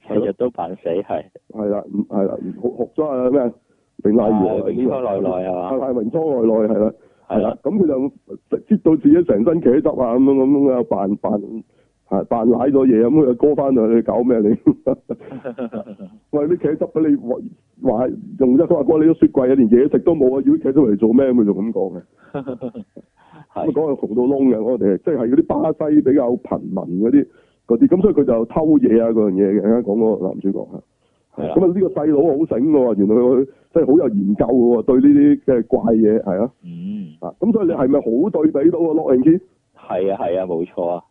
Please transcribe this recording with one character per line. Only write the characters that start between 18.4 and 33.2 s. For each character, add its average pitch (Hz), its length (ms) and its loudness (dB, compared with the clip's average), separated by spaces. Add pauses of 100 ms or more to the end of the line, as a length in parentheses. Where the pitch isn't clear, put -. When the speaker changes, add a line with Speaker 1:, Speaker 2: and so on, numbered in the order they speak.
Speaker 2:
啫， 160 80 2
佢 170 80 2
話： 151 100 0
「哥， 156 140 2
你 156 80 4
個 165 80 4
雪 - 140 2
櫃 127 240 2
啊， - 20 4
連 127 140 4
嘢 123 220 4
食 135 100 0
都 170 140 2
冇 143 120 2 (120)
啊， 135 80 -4
要 139 80 4
啲 160 40 -2
茄 135 140 -2
汁 - 20 -
嚟 120 240 4
做 110 140 2
咩？」 131 200 4
咁 - 20 2
佢 120 100 4
就 101 100 0
咁 107 180 -6
講 95 220 -4
嘅。 90 80 -14 (300)
Speaker 1:
<laughs> 123 520 -12 (680)
係。 - 120 -6
Speaker 2:
咁 156 60 -2
講 147 220 -2
佢 123 120 -8
窮 98 100 -6
到 123 60 0
窿 135 340 0
嘅， 110 60 -4
我 120 160 -2
哋 98 200 2
即 - 120 -4
係 151 60 0 (120)
嗰 123 60 0
啲 160 120 2
巴 160 440 -4
西 151 100 4
比 131 140 2
較 127 180 2
貧 - 280 -6
民 87 420 -6
嗰 113 80 2
啲， 139 160 4 (400)
嗰 120 120 0
啲， 277 100 4
咁 254 140 2
所 208 80 -2
以 165 40 -2
佢 147 100 2
就 117 220 0
偷 160 160 -4 (160)
嘢 117 240 2
啊， 117 80 0
嗰 110 200 0
樣 - 20 -4
嘢 98 280 0
嘅， 113 220 0
講 101 160 -2
嗰 110 180 0
個 90 120 -6
男 - 120 -8
主 98 120 -4
角 104 200 -8
嚇。 - 680 -18
Speaker 1:
係 156 60 -6
啦。 - 60 -6
Speaker 2:
咁 185 100 2
啊， - 20 2
呢 180 140 0
個 185 80 0
細 151 180 -4
佬 147 160 2
好 156 140 2 (220)
醒 151 140 0
喎， 127 240 2
原 98 120 0
來 107 80 2
佢 123 320 2 (240)